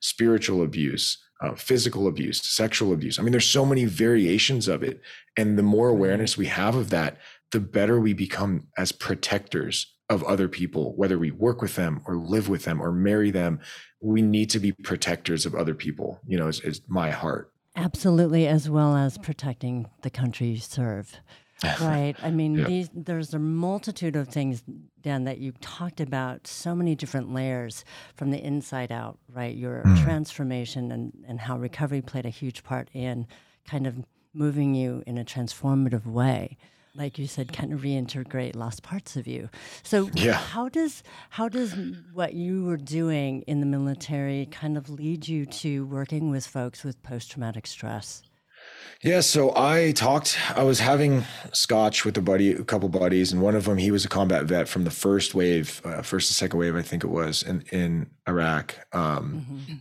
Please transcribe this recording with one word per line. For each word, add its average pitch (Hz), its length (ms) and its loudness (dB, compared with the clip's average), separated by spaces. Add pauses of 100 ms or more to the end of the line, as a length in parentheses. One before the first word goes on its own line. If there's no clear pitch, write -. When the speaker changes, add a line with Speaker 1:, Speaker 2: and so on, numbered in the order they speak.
Speaker 1:
spiritual 107 600 2
abuse, 76 560 -2 (240)
uh, - 140 -4
physical 113 500 0
abuse, 73 420 -2
sexual 110 440 2
abuse. 73 260 -2
I - 40 -2
mean, 117 100 4
there's 117 180 4
so 139 160 4
many 131 200 4
variations 107 840 4
of 76 160 0
it. - 160 -4 (360)
And 107 220 4
the 104 60 6
more 107 240 6
Speaker 2:
Right. 120 100 6
Speaker 1:
awareness 101 400 2
we 98 80 2
have 113 300 0
of 113 140 0
that, 80 260 0 (340)
the 113 80 0
better 104 400 4
we 110 140 4
become 98 560 -2 (100)
as 92 140 0
protectors - 1000 -4 (160)
of 95 140 0
other 95 240 2
people, 80 500 -2
whether 92 220 2
we 80 140 0
work 117 280 0
with 104 140 -4
them 82 320 -2
or 90 100 -2
live 95 320 0
with 98 140 0
them 80 180 -2
or 85 120 -2
marry 101 400 4
them. 85 260 0 (420)
We 110 220 2
need 107 280 4
to 107 100 0
be 98 100 2
protectors 85 720 -2
of 80 120 -4
other 80 180 0
people, - 500 -6
you 92 140 0
know, 80 80 2
is, 78 140 -2
is 78 260 -6
my 85 240 0
heart. - 420 -6 (220)
Speaker 2:
Absolutely, 170 720 4
as 151 240 2
well 151 260 4
as 139 220 0
protecting 123 680 -6 (160)
the 123 80 -6
country 123 380 -2
you 110 100 -2
serve. 110 580 -6 (460)
Speaker 1:
<laughs> 156 180 -2
Speaker 2:
Right. 147 420 0
I 165 80 -2
mean, 156 280 2
Speaker 1:
Yeah. 151 80 2
Speaker 2:
these, 180 280 -2
there's 165 400 -6
a 156 60 -2
multitude 170 760 -2
of 143 140 -2
things, 135 340 -2 (380)
Dan, 139 240 -2
that 131 140 -6
you 131 220 -8
talked - 400 -10
about, 131 460 -4
so - 300 -6
many 175 180 2
different 131 380 -6
layers 127 500 -4 (320)
from 139 160 -4
the 143 80 -2
inside 135 540 -6
out, 113 260 -8 (100)
right? 120 280 -8
Your 123 260 -8
Speaker 1:
Mm. 175 220 8
Speaker 2:
transformation 127 880 -2
and, 117 200 -8 (140)
and 120 140 -10
how 123 180 -6
recovery 135 440 -4
played 123 240 -8
a 117 40 -6
huge 127 320 -10
part - 300 -6
in 123 340 -6 (400)
kind 135 200 -4
of 123 180 -8 (300)
moving 147 400 2
you 123 320 -2
in 120 120 -6
a 117 60 -6
transformative 127 840 0
way. 117 520 0 (360)
Like 143 240 -10
you 139 80 -6
said, 127 260 -8
kind - 220 -6
of 143 60 -6
reintegrate 131 760 -4
lost 117 260 -10
parts - 340 -10
of 120 100 -8
you. 123 220 -10 (340)
So 196 320 0
Speaker 1:
Yeah. 214 200 2
Speaker 2:
how 240 360 -4
does, 320 320 -2 (280)
how 226 180 -4
does 226 260 -4 (400)
what 185 200 -4
you 180 300 -2
were 170 140 -2
doing 143 640 -2
in 147 180 -2
the 143 60 0
military 139 800 -2
kind 151 320 -6
of 139 120 -10
lead 151 380 -6
you 156 180 -2
to 139 400 -4
working 139 440 -4
with 135 160 -2
folks 123 380 -8
with 135 180 -10
post-traumatic 117 640 -8
stress? - 560 -10 (800)
Speaker 1:
Yeah, 175 180 6
so 139 340 4
I 156 380 6
talked, 135 460 2 (180)
I 123 80 4
was 131 160 6
having 139 420 4 (300)
scotch 110 540 4
with 107 100 0
a 101 60 2
buddy, 95 300 6
a 82 120 -2
couple 98 240 2
buddies, 90 420 4
and 90 120 2
one 104 120 6
of 101 120 2
them, 101 100 2
he 95 140 4
was 98 140 4
a 98 40 -4
combat 92 380 2
vet 87 220 2
from 90 160 0
the 85 60 0
first 98 440 2
wave, 87 500 2
uh, 80 180 -6
first - 280 0
and - 60 2
second 85 220 0
wave, 85 160 2
I 85 80 -2
think 85 220 -6
it 85 40 -2
was, 82 340 -2
in, 90 180 -4 (120)
in 85 380 0 (160)
Iraq. 82 480 0 (200)
Um, 78 520 -2
Speaker 2:
Mm-hmm. 139 340 -12